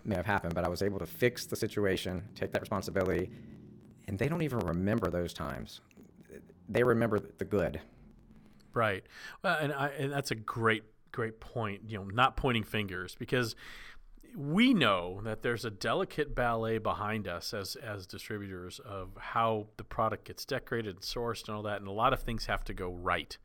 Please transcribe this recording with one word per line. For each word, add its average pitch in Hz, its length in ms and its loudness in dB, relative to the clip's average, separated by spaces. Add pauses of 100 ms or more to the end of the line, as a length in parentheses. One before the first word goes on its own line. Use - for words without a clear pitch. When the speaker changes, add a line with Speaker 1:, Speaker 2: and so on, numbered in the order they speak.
Speaker 1:
may 110 120 0
have 87 100 -2
happened, 92 280 2
but 87 100 0
I 90 40 2
was 87 140 -2
able 98 160 2
to 90 80 -6
fix - 400 0
the - 100 -4
situation, 98 800 0
take - 180 -4
that 101 80 0
responsibility, 92 720 0 (760)
and 98 120 -4
they 120 100 2
don't 170 140 0
even 123 160 0
remember 92 500 2
those 85 240 -2
times. - 480 -8 (880)
They 113 160 4
remember 117 340 6
the - 280 -6
good. 82 340 2 (920)
Speaker 2:
Right. 107 300 2 (380)
Well, 180 160 2
and 151 140 0
I, 139 160 0
and 143 240 -4
that's 139 180 -2
a 131 40 0
great, 110 500 2 (260)
great 113 300 -4
point, 107 480 -4
you 110 80 -6
know, 98 80 -4
not 117 320 4
pointing 117 280 4
fingers, 92 540 -4
because 123 380 0 (800)
we 190 380 6
know 98 480 4
that 110 180 -2
there's 120 240 0
a 117 60 -2
delicate 131 640 0
ballet 113 420 2
behind 104 500 0
us 87 280 -4
as, 98 220 -4
as 104 300 -8
distributors 95 760 -8
of 95 360 -10
how 113 520 2 (100)
the 101 60 -8
product 110 420 0
gets - 180 -12
decorated 117 520 -2
and 90 60 -18
sourced 117 460 -4
and 110 80 -4
all 104 60 -4
that, 104 160 -2
and 101 100 -10
a 98 40 -4
lot 117 200 6
of 127 80 2
things 113 240 -2
have 101 200 0
to 104 100 -6
go 90 180 -4
right 87 520 -2